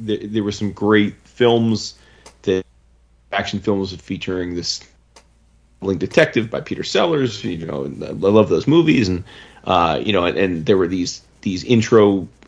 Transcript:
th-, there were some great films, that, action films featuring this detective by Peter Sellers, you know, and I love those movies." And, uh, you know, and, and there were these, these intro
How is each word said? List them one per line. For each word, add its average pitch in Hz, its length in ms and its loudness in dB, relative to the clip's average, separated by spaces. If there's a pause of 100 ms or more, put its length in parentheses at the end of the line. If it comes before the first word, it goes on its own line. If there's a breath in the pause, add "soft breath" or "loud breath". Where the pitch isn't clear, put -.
th-, 107 180 -4 (100)
there 110 100 -2
were 101 80 -2
some 101 220 -6
great 104 420 2 (100)
films, 113 680 0 (480 soft breath)
that, 95 220 0 (680)
action 101 300 -4
films 98 340 -4
featuring 90 600 -8
this - 240 -8 (1160)
detective 113 520 0
by 71 100 -6
Peter - 220 -8
Sellers, 135 600 -2
you 85 220 -6
know, 71 180 -6
and 71 180 -10
I 73 80 -10
love 95 380 4
those 80 180 0
movies." 156 420 4
And, 92 160 -4 (400 loud breath)
uh, 82 380 2
you 107 100 -2
know, 90 120 2
and, 85 140 0
and 90 280 -2
there 104 100 4
were 92 120 2
these, 90 340 -6 (200)
these 90 220 -6
intro 107 640 4 (200)